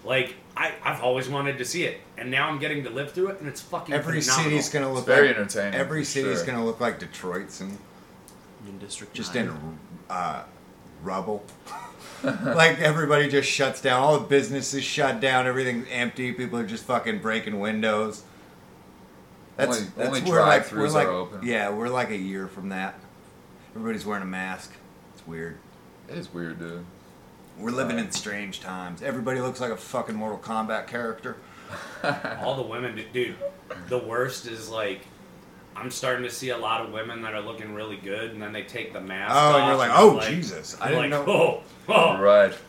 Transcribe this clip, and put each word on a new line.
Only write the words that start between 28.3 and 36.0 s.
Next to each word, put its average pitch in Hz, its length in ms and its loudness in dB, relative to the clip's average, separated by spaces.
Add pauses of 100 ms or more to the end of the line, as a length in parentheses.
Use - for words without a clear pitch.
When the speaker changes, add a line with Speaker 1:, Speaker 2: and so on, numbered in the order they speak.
Speaker 2:
times. 90 420 -10
Everybody 127 380 -2
looks 123 200 -4
like 120 100 -2
a 107 60 -4
fucking 117 400 -6
Mortal 107 220 -4
Kombat 110 500 -4
character. 117 480 -8 (680)
Speaker 3:
<laughs> 139 400 -4
Speaker 1:
All 127 140 0
the 131 60 -4
women, 113 340 -6
du-, 110 160 -8
dude, 120 240 -2 (520)
the 123 100 0
worst 120 480 -4
is, 110 220 -10
like, 104 340 -4 (760)
I'm 120 140 -8
starting 123 340 -2